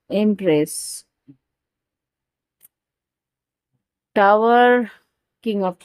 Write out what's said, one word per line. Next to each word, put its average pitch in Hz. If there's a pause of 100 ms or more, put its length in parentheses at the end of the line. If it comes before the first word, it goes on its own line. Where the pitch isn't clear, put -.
(100)
Empress, 190 (3500)
Tower, 233 (600)
King 208
of 185 (100)